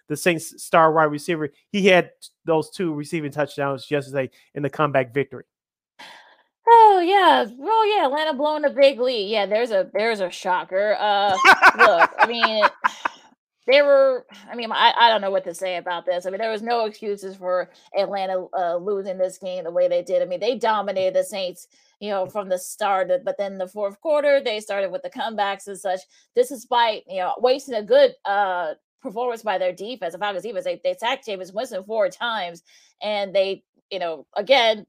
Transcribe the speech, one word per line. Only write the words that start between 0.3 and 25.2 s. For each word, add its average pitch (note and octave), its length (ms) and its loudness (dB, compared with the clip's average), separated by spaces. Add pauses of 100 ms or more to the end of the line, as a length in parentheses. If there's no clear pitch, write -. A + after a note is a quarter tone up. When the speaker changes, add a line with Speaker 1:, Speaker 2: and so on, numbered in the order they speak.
Speaker 1:
star E3 300 6
wide D#3 140 4
receiver. D3+ 440 -4 (220)
He G3 160 2
had F3 240 6 (320)
those D#3+ 280 0
two E3+ 220 -4
receiving D3 380 -6
touchdowns C#3 580 -4
yesterday C3+ 420 -4 (220)
in C#3+ 100 -6
the C#3 60 -2
comeback C3+ 440 0
victory. C3 320 -6 (1200)
Speaker 2:
Oh, A4 320 10
yeah. E4+ 460 4 (160)
Oh, G#4+ 340 2
yeah. F4+ 100 2
Atlanta D#4 280 -2
blowing D4+ 320 -2
a C#4+ 40 0
big C4+ 300 4
lead. A#3 300 -2
Yeah, G#3+ 160 0
there's A3 260 -2
a, F#3+ 220 0
there's G#3+ 260 -2
a F#3 100 -4
shocker. F#3 680 -2
Uh, G3+ 380 0 (200)
Speaker 1:
<laughs> D#4+ 200 6
Speaker 2:
look, F#3 320 4 (100)
I - 80 4
mean, A3 380 0 (1000)
there C#4+ 200 4
were, C4+ 400 4 (260)
I A3 40 -14
mean, A#3 180 -10
I, A3 240 4
I A#3 120 6
don't G#3+ 120 2
know G3 100 -4
what F#3+ 140 -2
to F3 80 -8
say F#3 240 -6
about F3 280 -6
this. F3+ 200 -4
I F#3 40 -6
mean, F#3+ 120 -6
there A3+ 100 -2
was G#3+ 100 -6
no A#3 220 -2
excuses G3+ 540 -8
for F3+ 320 -2 (280)
Atlanta, F#3+ 480 -4 (140)
uh, F3 160 -2
losing F#3+ 420 -6
this F#3 200 -4
game F#3 260 -10
the E3 80 -10
way F3+ 160 2
they F3 140 0
did. F3+ 200 -2
I F3+ 40 -2
mean, F3 160 -6
they A#3 160 -2
dominated G3 580 -2
the F#3 80 2
Saints, F#3 460 -10 (320)
you G#3 80 -8
know, G3 160 -4
from F#3+ 240 -8
the F#3 80 0
start, F#3+ 520 -2 (140)
but F#3+ 140 -6
then G3 200 -8
the F#3 120 -6
fourth G3+ 320 -8
quarter, D4 420 2
they G#3+ 160 -4
started G3+ 320 -6
with F#3 100 -8
the F3+ 80 -12
comebacks G3+ 580 -6